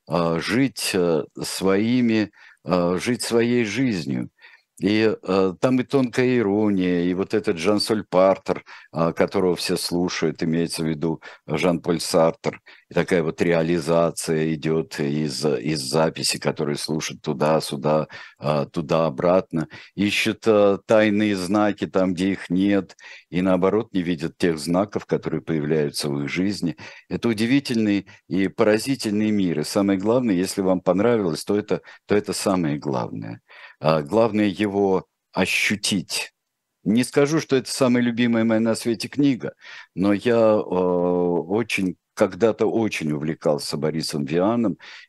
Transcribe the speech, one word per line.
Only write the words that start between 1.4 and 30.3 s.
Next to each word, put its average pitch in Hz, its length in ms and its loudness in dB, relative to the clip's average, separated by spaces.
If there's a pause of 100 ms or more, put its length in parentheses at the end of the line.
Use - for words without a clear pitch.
своими, 110 880 0 (320)
э, 90 380 0
жить 120 220 -2
своей 120 420 2
жизнью. 98 640 -2 (500)
И, 107 420 2
э, 95 380 2
там 127 200 2
и 123 40 0
тонкая 127 560 0
ирония, 98 640 2
и 90 100 0
вот 92 220 -2
этот 104 240 0
Жан-Соль 104 440 0
Партер, 92 600 2 (300)
э, 82 200 0
которого 92 420 0
все 87 220 -4
слушают, 87 640 -2
имеется 82 400 -2
в 80 60 -2
виду 80 340 -4 (240)
Жан-Поль 82 540 -2
Сартер, - 640 0 (280)
и - 60 -20
такая 87 260 0
вот 78 220 -4
реализация 82 1120 0
идёт 78 440 -4
из, 76 460 -4
из 73 360 -2
записи, 73 580 -2
которые 73 380 -4
слушают 76 440 -6
туда-сюда, 76 840 -2 (320)
э, 73 320 -2
туда-обратно, 82 960 0 (260)
ищут, 101 540 -2
э, 101 400 4
тайные 107 480 4
знаки 101 500 0
там, 92 300 0
где 95 160 0
их - 180 -6
нет, 95 480 0 (320)
и 90 140 -2
наоборот 95 500 0
не 95 80 0
видят 80 380 -4
тех 85 180 2
знаков, 85 480 -2
которые 76 380 -4
появляются 76 680 -2
в 71 140 -4
их 71 60 -6
жизни. 87 460 -2 (320)
Это - 220 -4
удивительный 113 800 0 (200)
и 95 200 0
поразительный 110 800 0
мир. 92 300 0
И 76 40 -2
самое 98 360 0
главное, 110 340 2